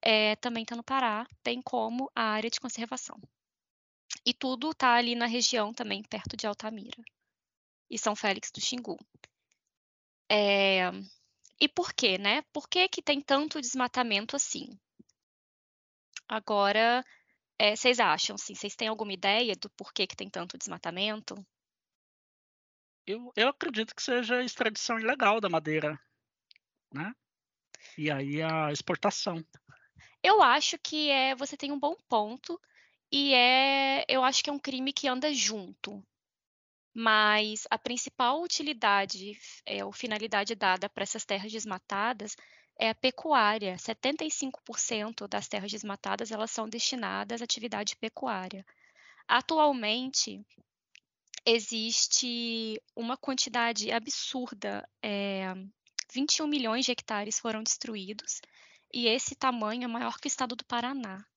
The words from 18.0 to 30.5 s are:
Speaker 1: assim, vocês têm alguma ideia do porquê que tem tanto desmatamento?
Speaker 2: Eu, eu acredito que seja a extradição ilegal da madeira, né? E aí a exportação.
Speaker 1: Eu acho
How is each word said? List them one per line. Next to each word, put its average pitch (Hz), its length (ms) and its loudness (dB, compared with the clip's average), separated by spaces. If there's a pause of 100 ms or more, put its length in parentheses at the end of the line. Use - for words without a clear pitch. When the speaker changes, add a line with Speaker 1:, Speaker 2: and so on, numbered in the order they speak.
Speaker 1:
assim, 196 200 -10
vocês - 200 -8
têm 226 120 -4
alguma 214 260 -4
ideia 202 420 2
do - 160 -14
porquê - 360 -4
que - 80 -12
tem 196 140 -10
tanto 175 280 -10
desmatamento? 190 800 -6 (1700)
Speaker 2:
Eu, 240 300 -8
eu 240 140 4
acredito 226 460 -4
que - 60 -10
seja 247 360 0
a 247 60 0
extradição 226 560 -2
ilegal 214 400 2
da 214 80 -2
madeira, 156 520 0 (920)
né? 170 220 -6 (840)
E 151 120 -2
aí 143 320 -2
a 160 300 0
exportação. 165 720 -2 (800)
Speaker 1:
Eu 403 180 8
acho 302 380 6